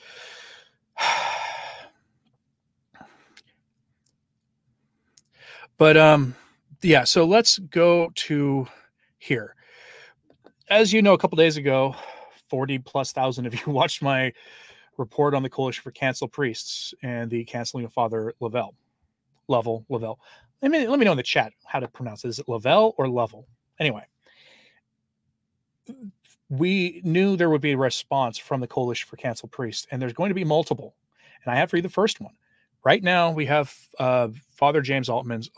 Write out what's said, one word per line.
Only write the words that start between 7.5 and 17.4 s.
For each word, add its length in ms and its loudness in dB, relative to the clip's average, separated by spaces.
go 560 2
to 520 -2
here. 360 -6
As 200 4
you 120 4
know, 100 8
a 60 4
couple 160 -2
days 200 4
ago, 400 0
forty 300 -4
plus 320 -6
thousand 340 -4
of 80 -8
you 100 -8
<laughs> 80 -10
watched 300 -2
my 320 -2
report 360 -2
on 100 0
the 60 -6
Coalition 340 -6
for 80 -16
Canceled 400 -4
Priests 640 -8
and 260 -8
the 160 -6